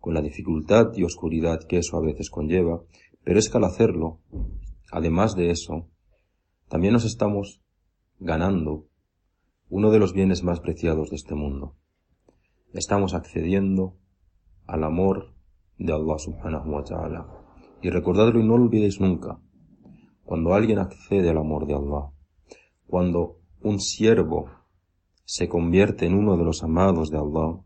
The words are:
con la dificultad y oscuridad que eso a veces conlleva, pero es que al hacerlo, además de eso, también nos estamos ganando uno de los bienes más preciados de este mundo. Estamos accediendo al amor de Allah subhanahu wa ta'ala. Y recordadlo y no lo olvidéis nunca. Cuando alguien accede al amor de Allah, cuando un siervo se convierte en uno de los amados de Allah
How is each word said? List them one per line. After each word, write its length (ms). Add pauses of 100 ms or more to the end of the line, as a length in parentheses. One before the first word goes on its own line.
con 140
la 80
dificultad 720
y 100
oscuridad 640
que 80
eso 220
a 20
veces 300
conlleva, 500 (420)
pero 160
es 120
que 80
al 60
hacerlo, 560 (720)
además 460
de 140
eso, 400 (760)
también 260
nos 100
estamos 560 (580)
ganando 680 (840)
uno 220
de 80
los 160
bienes 280
más 180
preciados 500
de 60
este 180
mundo. 420 (960)
Estamos 420
accediendo 840 (680)
al 180
amor 500 (420)
de 160
Allah 260
subhanahu 520
wa 140
ta'ala. 420 (560)
Y 80
recordadlo 480
y 60
no 120
lo 80
olvidéis 360
nunca. 400 (840)
Cuando 300
alguien 240
accede 520
al 80
amor 280
de 80
Allah, 360 (760)
cuando 540 (200)
un 200
siervo 680 (760)
se 240
convierte 580
en 80
uno 220
de 80
los 180
amados 480
de 80
Allah 480